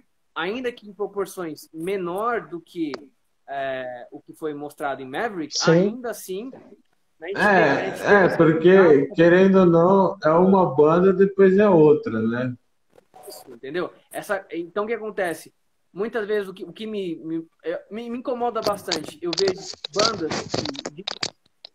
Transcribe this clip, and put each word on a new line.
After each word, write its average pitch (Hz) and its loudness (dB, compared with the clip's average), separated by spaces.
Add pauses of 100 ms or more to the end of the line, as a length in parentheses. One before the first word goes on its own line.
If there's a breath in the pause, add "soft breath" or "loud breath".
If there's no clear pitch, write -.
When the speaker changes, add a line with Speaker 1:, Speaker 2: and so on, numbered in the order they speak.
(320)
Speaker 1:
ainda 226 -6
que 220 -14
em 208 -18
proporções 190 -10
menor 185 -6
do 165 -12
que, 160 -8 (560)
é, 131 -8
o 143 -18
que - -20
foi 151 -8
mostrado 143 -8
em 131 -14
Maverick, 175 -8
Speaker 2:
Sim. 165 0
Speaker 1:
ainda 214 0
assim, 208 -12 (680)
a 160 -14
gente 190 -10
Speaker 3:
É, - 0
Speaker 1:
tem, 190 4
a 135 0
gente - -10
tem 160 4
Speaker 3:
é, 185 6
Speaker 1:
esse 147 -2
Speaker 3:
porque, 165 4
Speaker 1:
potencial. 147 6
Speaker 3:
querendo 185 6
ou 185 6
não, 175 4
é 156 2
uma 180 4
banda, 160 4
depois 190 4
é 208 6
outra, 151 4
né? 123 -2 (760)
Speaker 1:
Isso, - -20
entendeu? 139 -8 (200)
Essa, 185 -6
então, 170 -6
o - -8
que 233 -6
acontece? 202 -6 (400)
Muitas 214 -6
vezes, 208 -4
o 190 -14
que, 196 -18
o 170 -14
que 214 -12
me, 190 -8
me, 165 -8 (200)
é, 170 -8
me, 233 -12
me 233 -8
incomoda 240 -4
bastante, 190 -6
eu 175 -6
vejo 185 -2 (200)
bandas 196 -2 (640)
de, - -
de 180 -18 (720)